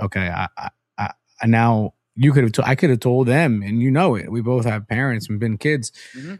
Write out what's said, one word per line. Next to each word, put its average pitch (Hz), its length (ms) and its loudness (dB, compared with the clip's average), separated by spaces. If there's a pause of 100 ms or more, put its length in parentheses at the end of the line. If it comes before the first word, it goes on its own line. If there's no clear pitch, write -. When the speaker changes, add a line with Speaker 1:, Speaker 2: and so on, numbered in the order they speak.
Speaker 1:
okay, 92 280 -4
I, 87 200 -6 (100)
I, 92 100 -10 (300)
I, 101 120 -6 (320)
I 120 40 -2
now," 113 480 2 (220)
you 135 160 4
could 135 100 4
have, 110 100 2
to-, - 140 -2
I 131 80 2
could 151 160 2
have 120 80 2
told 127 300 2
them, 127 340 2
and 104 180 -2
you 131 120 2
know 151 240 2
it. 92 160 -8
We 117 80 -4
both 120 240 0
have 107 240 -2
parents 117 400 -2
and 104 100 -4
been 110 180 -2
kids. 147 360 -2 (240)
Speaker 2:
Mm-hmm. 156 240 -12